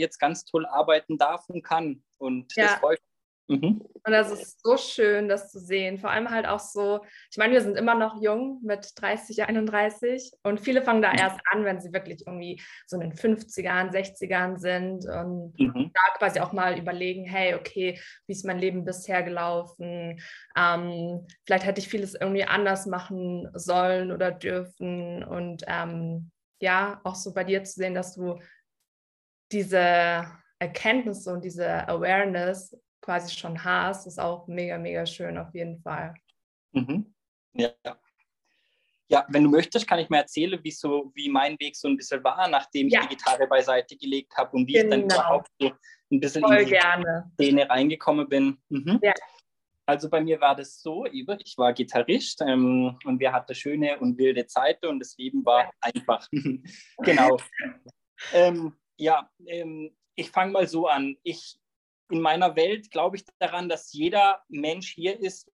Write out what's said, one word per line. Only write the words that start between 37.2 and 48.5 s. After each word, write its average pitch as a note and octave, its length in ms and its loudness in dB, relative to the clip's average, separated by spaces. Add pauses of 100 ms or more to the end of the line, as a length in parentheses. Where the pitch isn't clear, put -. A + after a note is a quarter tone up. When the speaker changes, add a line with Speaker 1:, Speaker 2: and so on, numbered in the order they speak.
Speaker 1:
Ja. A#2 200 -2 (1400)
Ja, - 200 4
wenn C#3+ 140 6
du D3 80 8
möchtest, E3 380 4
kann F3 100 4
ich D#3+ 100 -2
mal - 100 4
erzählen, F3 440 0
wie D#3 80 -8
so, C#3+ 460 -2
wie C#3+ 120 -6
mein C#3+ 300 2
Weg D3 160 -10
so - 140 -4
ein C#3 80 2
bisschen C3 260 -4
war, - 240 2
nachdem C#3 400 0
ich A#2 60 0
Speaker 2:
Ja. G#3+ 100 2
Speaker 1:
die - 60 -4
Gitarre C3+ 400 0
beiseite B2+ 480 2
gelegt C3+ 400 -6
habe C3+ 200 -2
und B2+ 120 2
wie C#3+ 80 4
ich G#3+ 120 6
dann G#3 120 4
Speaker 2:
Genau. F#3+ 160 4
Speaker 1:
überhaupt D#3 320 2 (100)
so C3+ 140 2 (400)
ein C3+ 80 4
bisschen D#3+ 220 0
Speaker 2:
Voll G#3+ 160 8
Speaker 1:
in G3+ 80 6
die F#3+ 40 0
Speaker 2:
gerne. F3 640 2
Speaker 1:
Szene C#3 340 6
reingekommen D3 600 2
bin. C#3 400 2